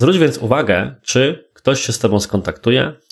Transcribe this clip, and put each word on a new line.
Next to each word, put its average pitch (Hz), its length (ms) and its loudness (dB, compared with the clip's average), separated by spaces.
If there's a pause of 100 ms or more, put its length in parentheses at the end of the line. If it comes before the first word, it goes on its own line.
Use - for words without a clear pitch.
Zwróć 175 180 4
więc 151 200 2
uwagę, 117 640 -2
czy 139 480 -2 (140)
ktoś 139 160 0
się - 120 -6
z - 60 -6
tobą 104 220 0
skontaktuje, 117 720 -2 (200)